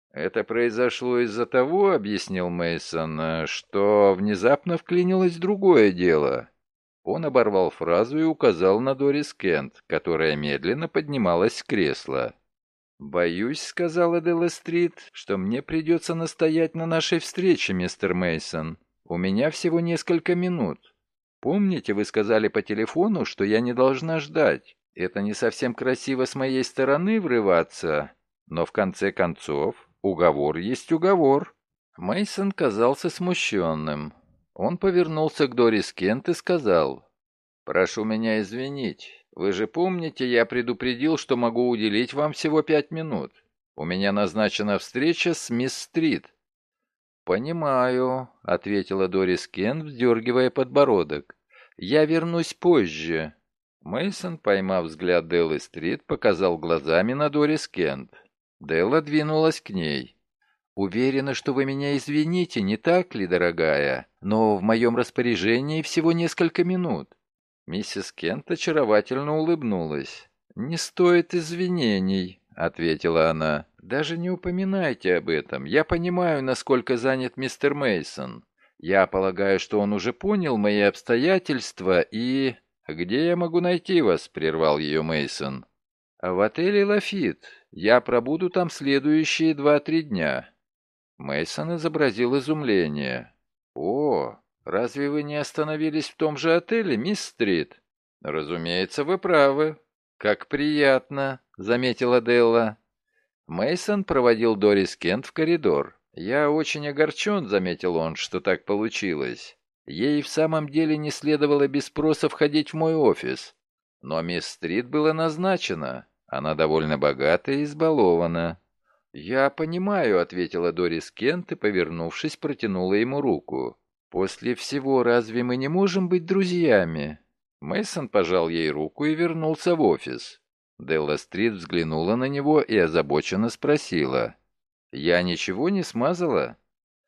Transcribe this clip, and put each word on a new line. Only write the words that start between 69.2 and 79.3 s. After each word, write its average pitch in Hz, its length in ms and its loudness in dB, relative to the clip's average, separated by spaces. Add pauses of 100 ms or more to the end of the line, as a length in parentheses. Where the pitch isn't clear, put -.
улыбнулась. 104 920 -2 (260)
"Не 147 220 -6
стоит 175 560 2
извинений", — 131 1080 -2 (140)
ответила 82 760 2
она. 78 360 0 (160)
"Даже 147 360 -4
не 175 120 -4
упоминайте 180 840 -2
об 82 140 -2
этом. 69 360 -4
Я 123 180 2
понимаю, 175 600 -2
насколько 127 540 0
занят 127 400 -2
мистер 135 360 -2
Мейсон. 73 680 -4 (340)
Я 92 300 2
полагаю, 95 520 0